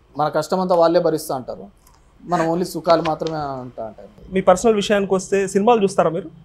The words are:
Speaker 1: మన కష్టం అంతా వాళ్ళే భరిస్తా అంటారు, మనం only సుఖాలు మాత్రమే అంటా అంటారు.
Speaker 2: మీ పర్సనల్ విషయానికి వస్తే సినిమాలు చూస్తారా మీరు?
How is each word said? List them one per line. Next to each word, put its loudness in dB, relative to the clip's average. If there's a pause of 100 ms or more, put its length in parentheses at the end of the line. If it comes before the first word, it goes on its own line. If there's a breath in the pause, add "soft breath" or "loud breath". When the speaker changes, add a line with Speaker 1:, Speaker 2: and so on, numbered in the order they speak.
(160)
Speaker 1:
మన 0
కష్టం -2
అంతా 0
వాళ్ళే 4
భరిస్తా -2
అంటారు, -12 (420)
మనం 0
only -2
సుఖాలు 0
మాత్రమే -4
అంటా -8
అంటారు. -18
Speaker 2:
మీ 0
పర్సనల్ 4
విషయానికి 0
వస్తే -2
సినిమాలు 4
చూస్తారా 2
మీరు? -8 (140)